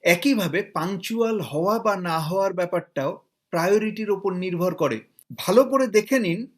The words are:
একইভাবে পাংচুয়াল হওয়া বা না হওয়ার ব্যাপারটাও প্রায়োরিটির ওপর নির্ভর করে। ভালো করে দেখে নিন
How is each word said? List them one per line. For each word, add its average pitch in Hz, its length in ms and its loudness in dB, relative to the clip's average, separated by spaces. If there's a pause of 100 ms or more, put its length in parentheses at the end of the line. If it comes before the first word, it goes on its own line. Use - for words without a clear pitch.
একইভাবে 175 600 2
পাংচুয়াল 202 760 -4
হওয়া 165 400 0
বা 214 160 0
না 175 240 -2
হওয়ার 190 340 -2
ব্যাপারটাও 175 680 -4 (280)
প্রায়োরিটির 208 600 0
ওপর 196 220 0
নির্ভর 180 400 -2
করে। 131 260 -2 (380)
ভালো 220 260 4
করে 262 240 2
দেখে 214 320 2
নিন 208 280 -2 (100)